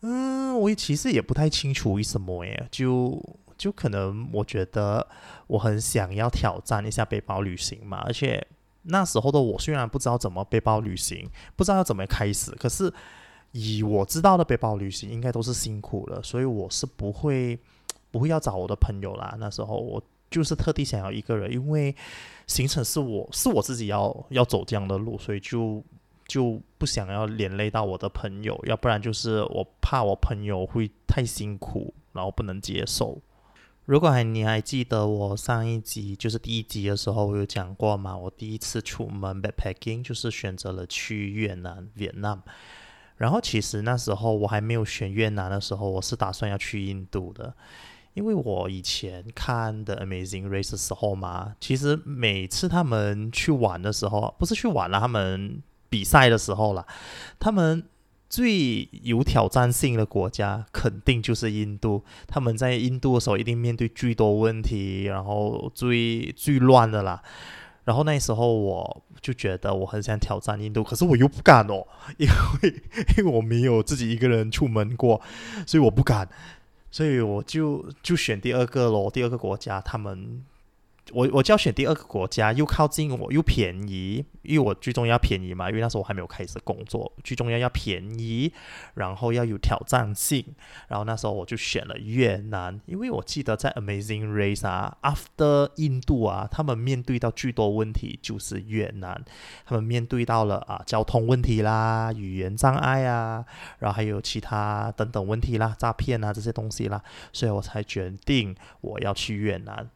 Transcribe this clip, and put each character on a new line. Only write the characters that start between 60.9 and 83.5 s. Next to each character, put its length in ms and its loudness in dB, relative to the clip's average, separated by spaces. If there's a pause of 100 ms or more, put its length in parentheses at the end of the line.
定 200 0
就 120 0
是 180 -2
印 260 -4
度。 240 0 (240)
他 140 -2
们 160 2
在 160 2
印 260 0
度 140 2
的 80 6
时 80 -2
候 80 4
一 80 0
定 120 0
面 200 0
对 100 0
最 280 0
多 200 6
问 280 2
题， 420 -2
然 180 -2
后 520 -2
最， 580 0
最 260 2
乱 320 10
的 120 0
啦。 200 -4 (640)
然 100 2
后 80 4
那 160 2
时 140 0
候 220 4
我 480 -2 (180)
就 140 -6
觉 240 -2
得 160 -2
我 100 0
很 180 -4
想 160 -2
挑 220 0
战 180 -4
印 140 -6
度， 100 2
可 140 -4
是 80 4
我 100 6
又 140 8
不 140 -2
敢 240 10
哦， 200 -4 (300)
因 100 2 (360)
为， 200 2 (360)
因 80 4
为 40 4
我 120 4
没 180 2
有 220 6
自 120 -2
己 160 -2
一 60 0
个 100 2
人 240 4
出 160 2
门 300 0
过， 240 6 (460)
所 120 6
以 40 10
我 80 10
不 120 4
敢。 240 4 (600)
所 160 -2
以 160 4
我 220 0
就， 420 -2 (180)
就 140 2
选 240 0
第 140 0
二 100 4
个 240 2
咯， 220 2
第 120 0
二 60 2
个 80 -2
国 180 -2
家， 280 -6
他 160 -4
们， 440 -10 (720)
我， 180 4
我 120 6
就 100 6
要 60 8
选 160 2
第 120 2
二 80 4
个 100 -8
国 220 -4
家， 280 2
又 100 4
靠 240 4
近 300 0
我， 120 -6
又 120 4
便 340 4 (100)